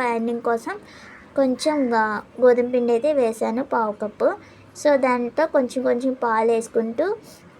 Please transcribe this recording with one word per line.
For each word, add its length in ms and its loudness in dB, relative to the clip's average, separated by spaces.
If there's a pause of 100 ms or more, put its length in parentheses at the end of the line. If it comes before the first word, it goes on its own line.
బైండింగ్ 480 -2
కోసం 280 -2 (640)
కొంచెం, 380 0 (220)
ఆ, 60 2 (380)
గోధుమ 320 6
పిండి 200 2
అయితే 240 0
వేసాను 440 -2 (120)
పావు 260 0
కప్పు. 280 -2 (520)
So 80 2 (160)
దాంతో 400 0 (100)
కొంచెం 240 0 (100)
కొంచెం 260 0 (100)
పాలు 300 2
వేసుకుంటూ 520 -2 (520)